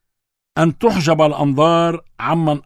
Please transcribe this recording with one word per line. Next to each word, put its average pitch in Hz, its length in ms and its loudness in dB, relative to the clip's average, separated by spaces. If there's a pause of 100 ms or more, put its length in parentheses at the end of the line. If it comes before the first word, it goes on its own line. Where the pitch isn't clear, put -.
(580)
أن 160 200 0
تحجب 165 440 0
الأنظار 156 840 0 (160)
عمن 151 460 -2